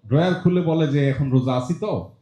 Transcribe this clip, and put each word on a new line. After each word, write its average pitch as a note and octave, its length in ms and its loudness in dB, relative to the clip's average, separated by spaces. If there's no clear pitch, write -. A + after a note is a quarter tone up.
ড্রয়ার E3+ 340 2
খুলে F3+ 180 2
বলে D#3+ 240 2
যে, C#3+ 60 2
"এখন C#3 220 -2
রোজা C3 260 2
আছি E3 220 -6
তো G#3 100 -4